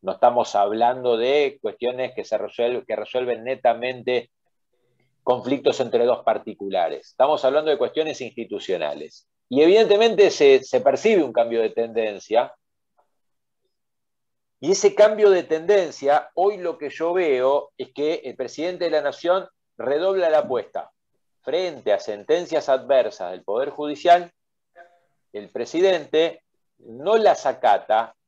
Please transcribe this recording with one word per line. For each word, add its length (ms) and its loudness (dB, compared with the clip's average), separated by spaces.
No 100 -6
estamos 420 0
hablando 600 0
de 440 0
cuestiones 540 -6
que 80 -10
se 160 -4
resuel-, 480 -4
que 80 -6
resuelven 480 -6
netamente 880 -4
conflictos 560 -2
entre 240 0
dos 180 0
particulares. 840 -4
Estamos 360 0
hablando 260 0
de 80 0
cuestiones 420 -4
institucionales. 1040 -8
Y 140 2
evidentemente 680 6
se, 320 6
se 180 -2
percibe 440 2
un 80 -6
cambio 280 0
de 100 0
tendencia, 840 -2
y 120 0
ese 220 2
cambio 360 6
de 120 4
tendencia, 920 0
hoy 240 0
lo 200 -8
que 120 -10
yo 220 -4
veo 640 0
es 160 -10
que 320 -4
el 120 -12
presidente 480 -6
de 60 0
la 120 0
Nación 460 -2
redobla 540 0
la 100 4
apuesta. 520 -6
Frente 500 -4
a 60 0
sentencias 720 -4
adversas 640 0
del 100 -14
Poder 280 -4
Judicial, 600 0
el 180 -14
presidente 920 -2
no 380 -2
las 280 2
acata 680 0